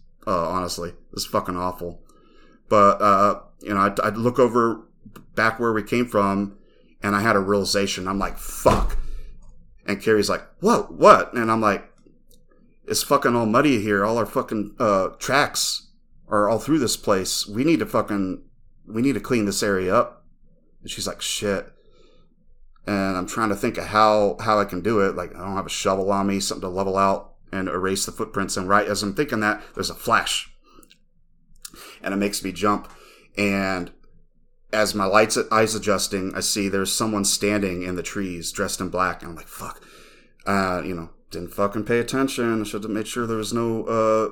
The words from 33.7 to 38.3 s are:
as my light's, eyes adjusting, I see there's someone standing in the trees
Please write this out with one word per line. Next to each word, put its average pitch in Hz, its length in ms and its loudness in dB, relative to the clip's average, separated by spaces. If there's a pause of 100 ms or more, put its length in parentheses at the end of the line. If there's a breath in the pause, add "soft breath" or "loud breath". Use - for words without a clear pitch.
as 107 220 2
my 98 100 0
light's, 110 320 4 (140)
eyes 110 240 4
adjusting, 95 580 -2
I 92 60 -6
see 98 300 0
there's 95 220 0
someone 107 340 0
standing 101 580 0
in 92 120 -6
the 87 80 -6
trees 90 480 -6